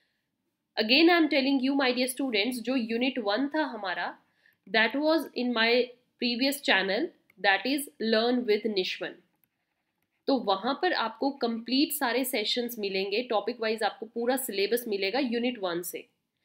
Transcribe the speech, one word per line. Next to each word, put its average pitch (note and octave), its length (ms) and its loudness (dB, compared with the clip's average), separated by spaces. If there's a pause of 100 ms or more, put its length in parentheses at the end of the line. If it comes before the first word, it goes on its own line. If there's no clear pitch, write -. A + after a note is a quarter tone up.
(800)
Again C#4 300 6
I E4+ 120 6
am D4 100 2
telling C#4 280 2
you, C#4 200 0
my B3+ 140 2
dear B3 220 0
students, B3 360 0
जो B3 240 -4
यूनिट A#3+ 420 -2
वन A3+ 300 0
था D#4 160 -2
हमारा, G#3 540 -6 (580)
that A3+ 260 4
was D#4 180 4 (180)
in B3 180 0
my A#3 280 4 (400)
previous B3+ 380 0
channel, G3 440 2 (400)
that G3 200 2
is C#4 140 0 (340)
Learn A#3+ 280 2
with G#3 240 2
Nishwan। F#3 460 -2 (1120)
तो C4 120 4
वहाँ G3+ 440 0
पर F4+ 100 2
आपको - 380 -2
कंप्लीट A#3+ 640 -2
सारे B3 320 0
सेशंस A#3+ 540 -4
मिलेंगे, G3 440 -2
टॉपिक A3+ 380 -4
वाइज A3 220 -2
आपको A3 240 -4
पूरा A#3+ 300 -2
सिलेबस A3 520 -2
मिलेगा G3 300 -2
यूनिट A#3+ 400 0
वन F3+ 240 -4
से। - 240 -12 (380)